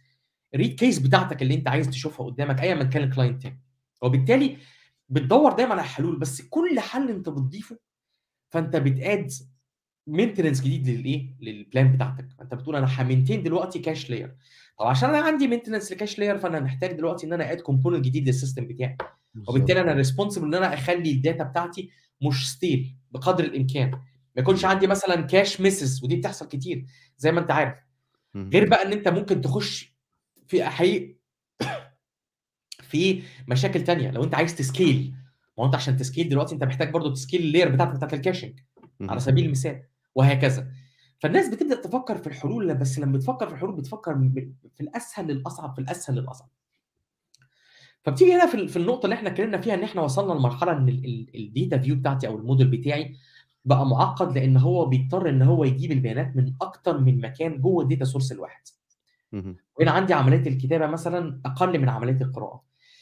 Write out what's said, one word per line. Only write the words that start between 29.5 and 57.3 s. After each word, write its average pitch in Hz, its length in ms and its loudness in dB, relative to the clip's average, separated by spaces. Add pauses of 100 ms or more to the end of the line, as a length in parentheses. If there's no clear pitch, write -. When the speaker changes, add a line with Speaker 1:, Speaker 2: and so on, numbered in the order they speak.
Speaker 1:
في 180 200 0
أحي-، 185 480 0 (440)
<coughs> - 360 -8 (920)
في 185 320 2 (260)
مشاكل 160 360 0
تانية 156 280 0
لو 120 120 -2
أنت 135 120 -2
عايز 165 200 0
تscale. 143 580 2 (440)
ما 113 60 0
هو - 20 2
أنت 131 100 4
عشان 131 240 0
تscale 156 280 -2
دلوقتي 143 280 0
أنت 139 80 -4
محتاج 143 280 -2
برضه 151 240 -2
تscale 180 240 -4
الlayer 160 280 4
بتاعتك 131 280 2
بتاعة 139 260 -6
الcaching 185 320 -4 (480)
على 98 100 -8
Speaker 2:
اهم. 120 80 -2
Speaker 1:
سبيل 135 260 4
المثال 139 380 -4 (320)
وهكذا. 135 560 4 (480)
فالناس 240 300 2
بتبدأ 254 320 -2
تفكر 214 360 -4
في - 100 -10
الحلول، 160 480 -4
بس 131 240 -2
لما 135 180 0
بتفكر 233 300 -2
في - 60 -12
الحلول 196 220 -6
بتفكر 156 380 -8
ب-، 131 400 0 (220)
في - 60 -14
الأسهل 196 460 -10
للأصعب، 143 480 -8
في 135 60 -8
الأسهل 135 340 -6
للأصعب. - 340 -8 (1500)
فبتيجي 156 320 6
هنا 349 100 6
في 349 100 0
ال-، 202 140 -4
في - 80 -6
النقطة 214 280 0
اللي 202 100 0
إحنا 220 140 -6
اتكلمنا 202 320 -2
فيها 226 120 -2
إن 185 100 -2
إحنا 208 180 -4
وصلنا 165 320 0
لمرحلة 151 380 0
إن 135 180 2
ال-، 131 160 -2 (300)
ال-، 107 160 -12 (180)
الdata 131 160 0
view 135 80 2
بتاعتي 131 340 -2
أو 107 100 -6
الموديل 131 300 4
بتاعي 143 480 -2 (500)
بقى 135 200 4
معقد، 135 520 0
لأن 131 200 6
هو 165 280 4
بيضطر 135 440 0
إن 135 120 4
هو 156 220 6
يجيب 139 280 0
البيانات 131 440 -2
من 131 260 2
أكتر 180 380 -4
من 127 220 4
مكان 147 400 -4